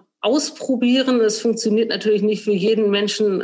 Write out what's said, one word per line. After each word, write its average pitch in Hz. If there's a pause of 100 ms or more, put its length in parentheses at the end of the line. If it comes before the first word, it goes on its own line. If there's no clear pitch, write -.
(220)
ausprobieren. 254
Es 214
funktioniert 226
natürlich 208
nicht 208
für 214
jeden 208
Menschen 202